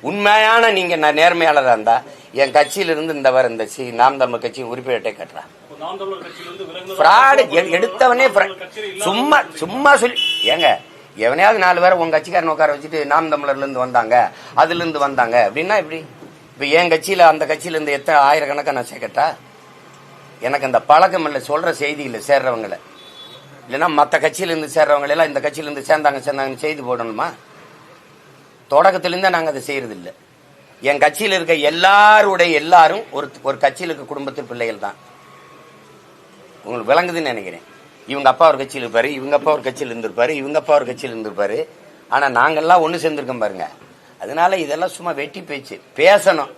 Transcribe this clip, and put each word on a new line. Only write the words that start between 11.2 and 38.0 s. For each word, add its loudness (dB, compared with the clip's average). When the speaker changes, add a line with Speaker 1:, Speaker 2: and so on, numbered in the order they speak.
Speaker 1:
எவனையாவது 2
நாலு 4
பேரை 4
உங்க 0
கட்சிக்காரன் -2
உட்கார 2
வச்சுட்டு -8
நாம் 0
தமிழர்ல -4
இருந்து -4
வந்தாங்க, 0
அதுல 0
இருந்து -2
வந்தாங்க 0
அப்படின்னா -2
எப்படி? -10
இப்ப -8
என் 2
கட்சியில 2
அந்த -2
கட்சியில -6
இருந்து -2
எத்தனை 2
ஆயிரக்கணக்கா 0
நான் -8
சேர்க்கட்டா? -4
எனக்கு -4
அந்த 0
பழக்கம் 4
இல்லை, -6
சொல்ற -2
செய்தி -6
இல்லை -10
சேர்றவங்களை. 0
இல்லைன்னா -2
மத்த 2
கட்சியில -2
இருந்து -6
சேர்றவங்களை 2
எல்லாம் 2
இந்த -4
கட்சியில -6
இருந்து -10
சேர்ந்தாங்க, 0
சேர்ந்தாங்கன்னு -6
செய்தி -6
போடணுமா? -6
தொடக்கத்திலிருந்தே 2
நாங்க -2
அதை -8
செய்யறது -8
இல்லை. -18
என் 2
கட்சியில 0
இருக்க 0
எல்லாருடைய 4
எல்லாரும் 6
ஒரு, -6
ஒரு -4
கட்சியில -2
இருக்க -10
குடும்பத்து -10
பிள்ளைகள் -8
தான். -10
உங்களுக்கு -8
விளங்குதுன்னு -2
நினைக்கிறேன். -12